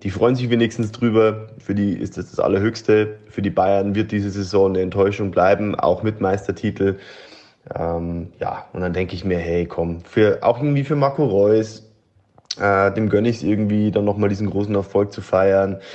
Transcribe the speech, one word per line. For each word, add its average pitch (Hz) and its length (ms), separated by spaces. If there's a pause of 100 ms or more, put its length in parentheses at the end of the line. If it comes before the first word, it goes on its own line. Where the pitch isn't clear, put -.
die 98 80
freuen 113 260
sich 123 120
wenigstens 117 440
drüber. 110 560 (100)
Für - 160
die 101 180
ist - 240
das 90 140
das - 100
Allerhöchste. 107 760 (120)
Für - 140
die 98 80
Bayern 98 440
wird 107 180
diese 101 180
Saison 95 400
eine 92 100
Enttäuschung 98 520
bleiben, 98 420
auch - 280
mit 107 180
Meistertitel. 98 800 (760)
Ähm, 85 540 (120)
ja, - 320
und 90 100
dann 90 100
denk 92 200
ich 92 120
mir, 90 140
„Hey, 85 280
komm“, 85 360
für, 107 400
auch 117 160
irgendwie 143 260
für 147 120
Marco 139 280
Reus, 107 680 (680)
äh, 98 320
dem 110 160
gönn 101 160
ich's 117 180
irgendwie, 107 480
dann 101 140
nochmal 101 240
diesen 101 200
großen 101 260
Erfolg 101 380
zu 104 100
feiern. 98 560 (160)